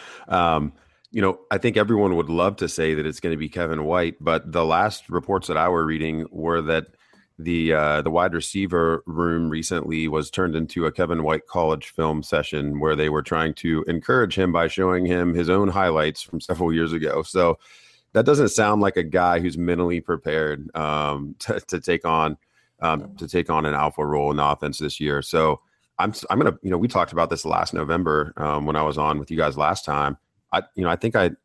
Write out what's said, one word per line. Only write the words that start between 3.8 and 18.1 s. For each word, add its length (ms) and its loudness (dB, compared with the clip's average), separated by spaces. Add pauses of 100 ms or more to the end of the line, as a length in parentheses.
White, 360 0
but 320 -2
the 120 2
last 440 0
reports 400 -2
that 80 0
I 120 2
were 180 2
reading 440 -2
were 320 -2
that 260 -2 (500)
the, 340 0
uh, 300 2
the 80 -2
wide 240 2
receiver 720 0
room 420 0
recently 600 -2
was 200 -2
turned 280 -2
into 300 -2
a 60 0
Kevin 300 0
White 240 -2
college 440 -2
film 320 -2
session 580 -2
where 160 2
they 120 2
were 140 0
trying 320 0
to 320 0
encourage 500 0
him 160 2
by 140 2
showing 400 0
him 280 2
his 140 0
own 200 4
highlights 520 0
from 200 -8
several 320 0
years 200 2
ago. 300 -2
So 360 2 (540)